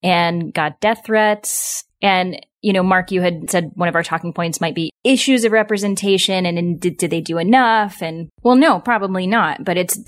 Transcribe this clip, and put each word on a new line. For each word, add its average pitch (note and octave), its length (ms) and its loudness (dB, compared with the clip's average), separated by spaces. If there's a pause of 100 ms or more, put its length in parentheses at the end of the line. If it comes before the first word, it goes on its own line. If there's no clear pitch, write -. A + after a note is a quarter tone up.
and E3+ 500 0
got D3+ 260 -4
death A3 260 0
threats. G#3+ 800 -2 (180)
And, F#3 380 0 (220)
you G3+ 120 0
know, F#3 100 2
Mark, F#3 280 0
you F#3 100 0
had E3+ 280 -2
said E3+ 240 -2
one F3 160 -2
of E3 60 -2
our E3 80 0
talking E3 280 -6
points E3+ 300 -6
might E3 140 -4
be D#3+ 160 -6 (120)
issues B3+ 400 2
of A3 80 2
representation G3 960 0
and, E3+ 120 -2
and E3+ 220 -2
did, F3 180 -2
did E3+ 120 -2
they E3 120 -2
do E3 180 -6
enough? A3 640 2
And, D#3+ 260 -8 (140)
well, B3 120 4
no, C4 240 4
probably F#3+ 480 -2
not. F#3+ 380 0
But F3+ 120 0
it's F3+ 300 -2